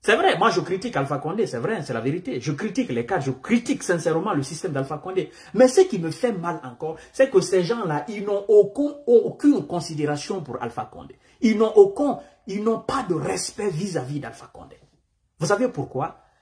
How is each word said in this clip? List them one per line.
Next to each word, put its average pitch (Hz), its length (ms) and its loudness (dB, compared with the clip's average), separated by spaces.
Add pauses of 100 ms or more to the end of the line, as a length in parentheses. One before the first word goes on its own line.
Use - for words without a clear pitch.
C'est 214 120 4
vrai, 370 200 2
moi 208 140 4
je 185 80 0
critique 180 380 -6
Alpha 139 220 -2
Condé, 185 280 -4
c'est 120 140 -6
vrai, 175 240 -4
c'est - 80 -8
la 113 80 -4
vérité. 147 400 -4
Je 139 100 -6
critique 190 400 -4
les 120 160 -4
cas, 185 140 -2
je 135 100 -4
critique 233 540 -2
sincèrement 170 500 0
le 143 80 0
système 160 300 -8
d'Alpha 135 260 -4
Condé. 185 320 -6 (240)
Mais 247 140 8
ce 381 140 6
qui 240 180 2
me 165 100 -4
fait 233 220 -2
mal 170 320 -6
encore, 156 320 -10 (160)
c'est 262 180 4
que 190 100 6
ces 180 220 2
gens-là, 170 460 -2
ils 208 160 -8
n'ont 202 240 -2
aucun, 220 480 4 (100)
aucune 240 600 4
considération 160 760 -4
pour 123 180 -10
Alpha - 320 -8
Condé. 76 220 -20 (260)
Ils 214 160 2
n'ont 214 160 2
aucun, 214 460 6 (300)
ils 208 160 -6
n'ont 220 160 0
pas 262 280 -4
de 175 60 0
respect 185 560 -4
vis-à-vis 151 480 -6
d'Alpha 117 340 -14
Condé. - 220 -20 (640)
Vous 156 80 -2
savez 202 220 2
pourquoi ? 143 500 -6 (240)